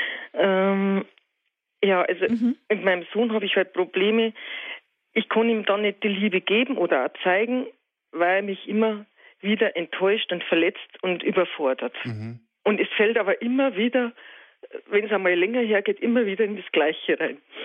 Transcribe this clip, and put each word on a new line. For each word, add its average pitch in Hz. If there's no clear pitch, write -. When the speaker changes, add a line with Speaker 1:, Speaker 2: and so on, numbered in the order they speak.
Speaker 1:
Ähm, 196
ja, 190
also 180
Speaker 2:
Mhm. 233
Speaker 1:
mit 190
meinem 180
Sohn 226
habe 220
ich 180
halt 185
Probleme. 208
Ich 220
kann 226
ihm 220
dann 202
nicht 208
die 214
Liebe 196
geben 240
oder 151
auch -
zeigen, 240
weil 175
er 196
mich 196
immer 214
wieder 208
enttäuscht 196
und 175
verletzt 170
und 180
überfordert. 147
Speaker 3:
Mhm. 117
Speaker 1:
Und 208
es -
fällt 220
aber 196
immer 254
wieder, 240
wenn 208
es 208
einmal 190
länger 208
hergeht, 208
immer 233
wieder 202
in 208
das 185
Gleiche 156
rein. 139